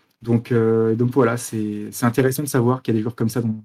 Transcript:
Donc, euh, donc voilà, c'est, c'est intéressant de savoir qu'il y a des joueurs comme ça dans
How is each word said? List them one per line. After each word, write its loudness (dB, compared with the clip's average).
Donc, 0
euh, 2
donc 0
voilà, 4
c'est, -6
c'est -2
intéressant 0
de -6
savoir 0
qu'il -2
y 2
a 2
des 0
joueurs -6
comme 0
ça -4
dans -4